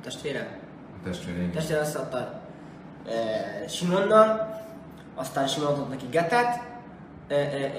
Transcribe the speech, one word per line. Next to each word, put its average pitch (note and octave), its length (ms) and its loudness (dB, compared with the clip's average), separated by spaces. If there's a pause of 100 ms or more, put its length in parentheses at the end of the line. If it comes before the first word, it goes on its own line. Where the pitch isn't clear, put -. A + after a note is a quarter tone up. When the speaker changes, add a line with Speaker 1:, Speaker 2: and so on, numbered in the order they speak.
Speaker 1:
Testvére? - 540 -6 (440)
Speaker 2:
A - 60 -8
testvére, F2+ 300 -6
igen. F2 120 0
Speaker 1:
Testvére D#3 300 2
összeadta, C3 600 -4 (680)
ö, - 40 -6 (580)
Simonnal, G#3 880 6 (580)
aztán C#3 320 0
Simon D3 260 0
adott C#3 160 0
neki C3 220 -6
getet, A#3+ 500 4 (680)
ö, C#3+ 60 -2
ö, C#3+ 40 8
ö, C#3+ 60 6 (340)